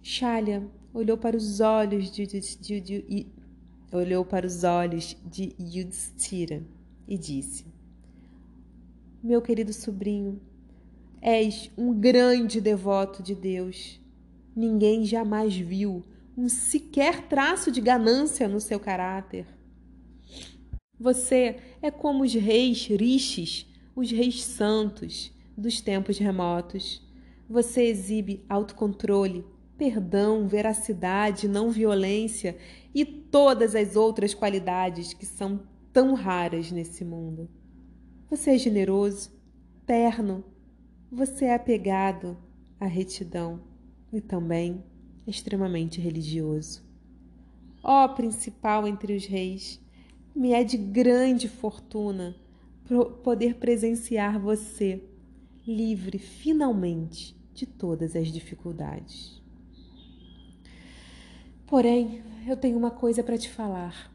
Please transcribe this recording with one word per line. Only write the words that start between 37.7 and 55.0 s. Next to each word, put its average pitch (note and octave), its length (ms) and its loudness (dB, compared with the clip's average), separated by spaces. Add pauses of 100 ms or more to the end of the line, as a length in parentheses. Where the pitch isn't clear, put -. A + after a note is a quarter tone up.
Você D4 220 2
é B3+ 60 6
generoso, G3+ 720 0 (540)
terno, A3+ 600 0 (640)
você C4 360 -2
é A#3+ 80 4
apegado F#3+ 840 0 (420)
à G3 60 -4
retidão F3 720 -6 (520)
e G#3+ 80 -4
também F3 640 -2 (440)
extremamente F3 760 -4
religioso. D#3 840 -4 (1000)
Ó C4+ 260 6
principal A3 800 -2
entre G3+ 280 -4
os G3 120 -6
reis, F#3+ 560 -6 (520)
me B3+ 180 2
é A#3+ 120 6
de B3 120 0
grande B3 720 4
fortuna G3+ 880 -6 (480)
pro-, A#3+ 260 2
poder A#3+ 460 0
presenciar A3+ 840 0
você, G3 640 -2 (600)